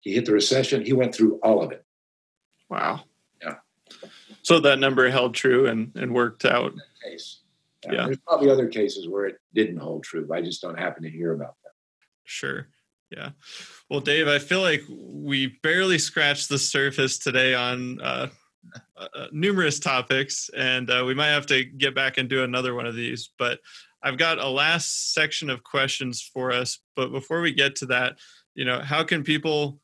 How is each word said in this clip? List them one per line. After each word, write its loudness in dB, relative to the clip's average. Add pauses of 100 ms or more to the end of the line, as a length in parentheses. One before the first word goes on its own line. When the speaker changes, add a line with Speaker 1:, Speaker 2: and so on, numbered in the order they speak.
Speaker 1:
He -6
hit 0
the 2
recession. 2
He 2
went 2
through 4
all 6
of -6
it. -14 (840)
Speaker 2:
Wow. -4 (400)
Speaker 1:
Yeah. -10 (840)
Speaker 2:
So 8
that 6
number 4
held 2
true 4
and, -2
and -4
worked 0
out. 2
Speaker 1:
That -18
case. -16 (460)
Speaker 2:
Yeah. -2
Speaker 1:
There's -2 (100)
probably 6
other 6
cases -2
where -2
it -6 (160)
didn't 2
hold -8
true, -6
but -2
I -2
just -6
don't -10
happen -6
to -10
hear -4
about -8
them. -20 (540)
Speaker 2:
Sure. -10 (440)
Yeah. -14 (600)
Well, -2
Dave, 2
I 4
feel -2
like 0
we -4 (140)
barely 2
scratched 0
the 0
surface 0
today 2
on, -4
uh, -4 (720)
uh, -14
uh, -12
numerous 2
topics, -2
and, 0
uh, 2
we 0
might 0
have 2
to 2
get -2
back 0
and -2
do 0
another -2
one -6
of -6
these, -6
but -2 (420)
I've -4
got 2
a -2
last 0
section -2
of -6
questions -4
for -6
us. -2 (160)
But -2
before -4
we 0
get 2
to -8
that, 0 (380)
you -6
know, 0
how -2
can -2
people 0